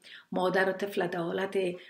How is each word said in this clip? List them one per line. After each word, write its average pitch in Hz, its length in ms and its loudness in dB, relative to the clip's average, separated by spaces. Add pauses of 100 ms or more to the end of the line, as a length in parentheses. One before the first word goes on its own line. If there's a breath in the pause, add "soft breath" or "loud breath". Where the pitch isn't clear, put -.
(320 loud breath)
مادر 185 360 4
و 190 40 2
طفل 190 340 -2
در 175 140 -4
حالت، 190 380 -2 (320 loud breath)